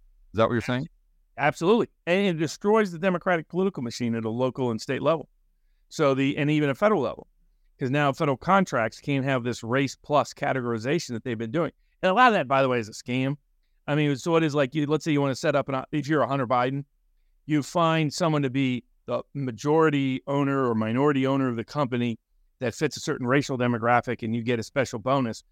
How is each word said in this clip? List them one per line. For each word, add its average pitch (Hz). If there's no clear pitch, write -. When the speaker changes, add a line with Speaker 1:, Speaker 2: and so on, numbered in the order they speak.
Speaker 1:
Is 90
that 110
what 123
you're 113
saying? 127
Speaker 2:
Absolutely. 165
And 196
it 165
destroys 202
the 165
democratic 175
political 185
machine 117
at 113
a 110
local 123
and 110
state 131
level. 151
So 139
the, 135
and 147
even 151
a 131
federal 208
level, -
'cause 123
now 143
federal 139
contracts 165
can't 139
have 131
this 120
race 127
plus -
categorization 131
that 117
they've 120
been 113
doing. 151
And 185
a 185
lot 247
of 226
that, 156
by 135
the 135
way, 123
is 107
a -
scam. 131
I 147
mean, 147
so 165
it 160
is 143
like, 143
you, 147
let's 151
say 165
you 143
wanna 139
set 147
up 139
an, 131
if 147
you're 147
a 113
Hunter 135
Biden, 131
you 143
find 160
someone 156
to 135
be 127
the 147
majority 139
owner 139
or 113
minority 131
owner 135
of 117
the 113
company 120
that 120
fits 151
a -
certain 131
racial 135
demographic, 120
and 113
you 117
get 120
a 107
special 127
bonus, 127